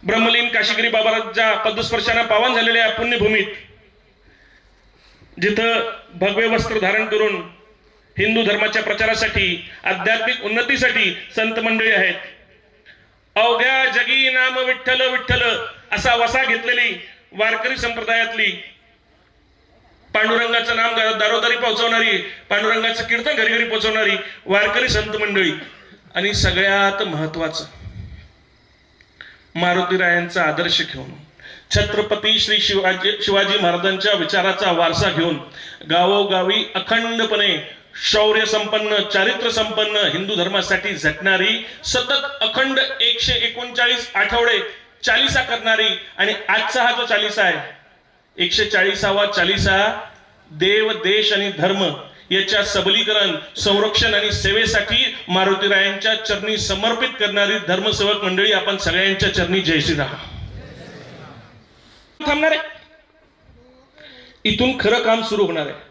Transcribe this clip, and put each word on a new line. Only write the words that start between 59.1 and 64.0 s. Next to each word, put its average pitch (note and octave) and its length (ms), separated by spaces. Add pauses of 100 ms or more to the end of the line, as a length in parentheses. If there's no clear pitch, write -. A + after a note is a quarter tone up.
चरणी F3+ 280
जय D#3+ 180
श्रीराम. D3 340 (2000)
थांबणार D4+ 260
आहे? D#4 80 (1800)